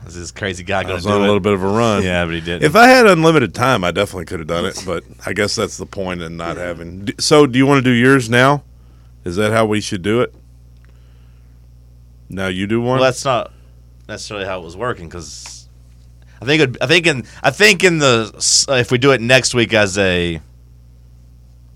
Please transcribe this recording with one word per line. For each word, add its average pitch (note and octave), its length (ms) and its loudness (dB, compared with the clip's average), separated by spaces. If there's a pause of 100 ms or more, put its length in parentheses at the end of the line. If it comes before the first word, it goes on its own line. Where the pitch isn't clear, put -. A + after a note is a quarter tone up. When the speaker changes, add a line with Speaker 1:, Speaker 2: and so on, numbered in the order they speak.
Speaker 1:
is E2+ 80 -18
this F2 160 -14
crazy F#2 320 -8
guy F#2+ 160 -4
Speaker 2:
I F#2 40 -4
Speaker 1:
gonna F#2 120 -6
Speaker 2:
was F2 80 -8
Speaker 1:
do G#2 60 -2
Speaker 2:
on G#2 80 2
Speaker 1:
it?" - 20 0
Speaker 2:
a G2+ 60 2
little G#2 140 2
bit G2+ 140 0
of F#2 100 -2
a G2 40 -2
run. G#2+ 360 0
Speaker 1:
Yeah, F2+ 220 -2
but E2 100 -6
he E2 60 -6
didn't. E2+ 220 -4
Speaker 2:
If D3+ 120 2
I A#3 120 8
had C4 200 6
unlimited D#3+ 480 4
time, A#2+ 280 0
I F2 80 0
definitely F#2+ 340 -4
could F2+ 140 -10
have D#2 80 -10
done E2+ 180 -4
it, - 200 -8
but E2+ 180 -6 (220)
I G2 80 -6
guess G2+ 220 -2
that's G2+ 220 -4
the F#2+ 100 -12
point F#2 340 -8
in E2 160 -12
not E2 200 -8
Speaker 3:
Yeah. F2 60 -10
Speaker 2:
having. F2 420 -12
D-, B2+ 140 -6
so, D3+ 280 4
do B2 120 -2
you C3+ 80 4
wanna C#3 140 4
do B2+ 100 2
yours B2 380 4
now? C3+ 340 2 (600)
Is F2 120 -8
that G#2+ 160 -2
how A2+ 140 2
we G#2+ 160 -2
should G2+ 220 -8
do A2 180 0
it? - 120 -4 (2000)
Now F#2+ 180 -6
you F#2 200 -4
do A2+ 140 0
one? B2+ 180 0
Speaker 1:
Well, B2+ 100 4
that's - 160 -6
not B2 260 -4 (560)
necessarily G#2 380 -10
how F#2 140 -8
it F2 40 -12
was E2+ 140 -16
working, G2 320 -8
'cause - 580 -16 (720)
I G#2+ 40 -14
think D3+ 180 2
it'd, C3 180 0
I B2+ 60 0
think E3 200 2
in, C3 160 -2 (200)
I C#3 80 2
think F#3+ 320 2
in E3+ 160 2
the A#2 380 2
s-, - 320 0
if B2 220 0
we B2+ 60 2
do C#3 140 4
it B2 100 6
next B2 320 2
week A#2 200 2
as G2+ 240 2
a F2+ 440 0 (1300)